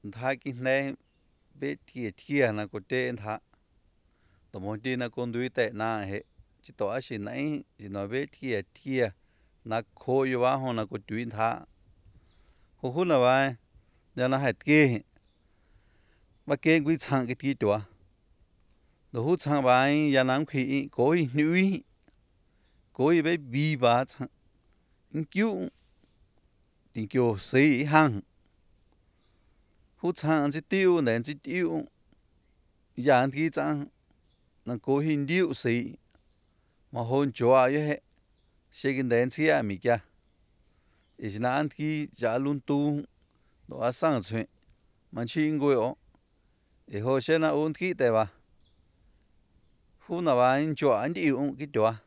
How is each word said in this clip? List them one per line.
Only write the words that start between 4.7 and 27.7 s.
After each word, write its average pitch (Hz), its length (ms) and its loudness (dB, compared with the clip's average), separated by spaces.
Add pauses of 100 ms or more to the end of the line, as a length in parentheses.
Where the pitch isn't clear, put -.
đi 127 140 -4
nà 123 140 -6
con 120 220 -8
đuổi 120 180 -4
tệ 113 240 -2
nà 110 280 -4
hệ. 98 220 -8 (380)
Chỉ - 160 -20
tỏ 101 120 -2
á 123 120 -4
xì 123 160 -10
nãy, 135 460 -6 (140)
chỉ 101 100 -16
nói 101 200 -8
bé 131 240 -6
thìa 117 300 -4 (120)
thìa. 127 360 -2 (560)
Nà 113 160 -2 (140)
khô 131 260 0
yêu 131 200 0
bá 127 140 2
hông 131 200 -4
nà 110 100 -2
cổ 107 120 -10 (100)
chúi 113 180 -6
thá. 113 340 -2 (1160)
Hú 127 160 -6
hú 165 120 -2
nà 165 140 2
vái, 131 380 4 (600)
giờ 127 120 0
nà 131 100 0
hạt 135 220 0
kê. 147 400 4 (1500)
Bà 147 100 0
kê 160 240 4
quý 151 180 0
chăng 135 280 0
cái 120 100 -6
tí 139 180 -4
chó. 107 260 0 (1300)
Đồ 117 120 -4
hú 165 120 2
chăng 147 280 0
vái, 139 500 4
giờ 131 100 4
nà 131 240 2
khỉ, 135 440 -4
cổ 127 200 2
ý 165 220 0
nữ 151 220 2
ý. 190 260 2 (1120)
Cổ 131 140 0
ý 165 140 4
bé 165 160 0
bì 143 380 -2
bà 123 300 2
chăng. - 220 -12 (840)
Ín 151 120 -6
cứu. 185 440 -4 (1200)
Tín 110 140 -6
kiều 120 300 0
xí 135 460 2